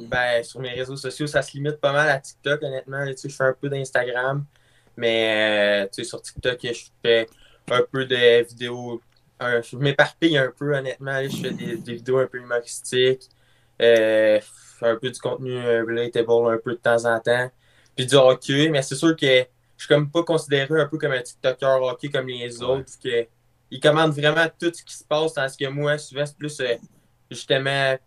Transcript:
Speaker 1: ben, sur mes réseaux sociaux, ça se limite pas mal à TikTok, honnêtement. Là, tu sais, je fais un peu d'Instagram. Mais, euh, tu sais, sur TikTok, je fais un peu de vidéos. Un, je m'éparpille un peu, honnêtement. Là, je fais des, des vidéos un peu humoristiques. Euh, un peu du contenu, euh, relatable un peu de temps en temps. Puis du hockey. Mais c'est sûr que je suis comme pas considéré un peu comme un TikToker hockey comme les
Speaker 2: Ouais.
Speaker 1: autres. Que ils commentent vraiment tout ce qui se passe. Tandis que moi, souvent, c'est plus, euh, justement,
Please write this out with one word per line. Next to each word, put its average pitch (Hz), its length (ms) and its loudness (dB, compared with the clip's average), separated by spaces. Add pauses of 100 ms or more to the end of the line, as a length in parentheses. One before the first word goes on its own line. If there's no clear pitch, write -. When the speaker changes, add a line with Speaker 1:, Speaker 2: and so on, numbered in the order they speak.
Speaker 1:
ben, 123 380 0
sur - 160 -14
mes 127 100 -8
réseaux 127 260 -6
sociaux, 139 300 -6
ça 147 160 -2
se - 140 -10
limite 147 240 -4
pas 139 120 0
mal 147 160 2
à 135 120 2
TikTok, 147 420 -4
honnêtement. 135 360 -8
Là, 139 140 -6
tu 131 100 -14
sais, 143 60 -8
je 143 60 -14
fais 135 100 0
un 131 160 4
peu 143 80 -4
d'Instagram. 131 760 -2 (520)
Mais, 107 840 2
euh, 98 100 -4
tu 120 100 -8
sais, - 60 -8
sur - 140 -12
TikTok, - 400 -6
je 120 220 -8 (180)
fais 113 240 4 (460)
un 123 180 4
peu 135 140 -4
de 120 420 6
vidéos. 120 540 -10 (400)
Un, 120 220 0
je - 160 -14
m'éparpille 147 600 2
un 127 180 0
peu, 143 200 -2
honnêtement. 135 360 -8
Là, 135 140 -2
je 139 120 -6
fais 127 120 -6
des, 120 260 -8
des 120 180 -10
vidéos 127 240 0
un 127 80 2
peu 127 120 -10
humoristiques. 127 880 -2 (520)
Euh, 110 580 6 (440)
un 113 140 2
peu 123 140 -6
du - 80 -12
contenu, 127 380 -6
euh, 120 260 0
relatable 117 480 -2 (240)
un 113 80 0
peu 123 100 -6
de 117 60 -6
temps 117 260 2
en 117 140 2
temps. 123 320 0 (460)
Puis 127 100 -4
du 131 80 2
hockey. 135 540 4
Mais 143 140 0
c'est - 140 -8
sûr 160 200 2
que 147 100 0
je - 580 0
suis - 40 -6
comme 147 200 4
pas 165 140 0
considéré 156 580 0
un 143 60 2
peu 156 120 -6
comme 147 140 -2
un 127 100 -4
TikToker 131 600 0
hockey 127 280 -4
comme 131 180 -4
les 120 320 -10
Speaker 2:
Ouais. 123 40 -10
Speaker 1:
autres. 131 280 -2 (100)
Que 117 240 -2 (480)
ils 131 60 -12
commentent 156 320 4
vraiment 151 320 2 (160)
tout 170 140 -2
ce - 80 -20
qui - 120 -20
se - 80 -20
passe. 156 300 -2
Tandis 135 240 -4
que 139 80 -8
moi, 147 320 -2
souvent, 143 300 -6
c'est 147 100 -12
plus, 147 240 -10
euh, 123 140 0 (560)
justement, 135 640 0 (100)